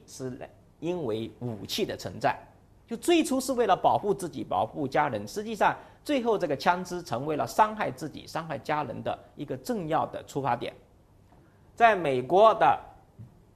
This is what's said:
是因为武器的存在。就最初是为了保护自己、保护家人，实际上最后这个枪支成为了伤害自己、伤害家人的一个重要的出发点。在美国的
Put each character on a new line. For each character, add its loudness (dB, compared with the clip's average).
是 -12
因 -4
为 -2
武 -8
器 -4
的 -6
存 -10
在。 0
就 -10
最 2
初 -2
是 -2
为 2
了 6
保 4
护 0
自 -6
己、 -8
保 0
护 -4
家 0
人， -6
实 -8
际 -8
上 2
最 0
后 2
这 -2
个 0
枪 2
支 -6
成 -4
为 -2
了 0
伤 4
害 -2
自 -8
己、 -16
伤 -8
害 -6
家 -2
人 -8
的 -2
一 -10
个 -8
重 -6
要 0
的 -10
出 -8
发 0
点。 -8
在 6
美 0
国 6
的 4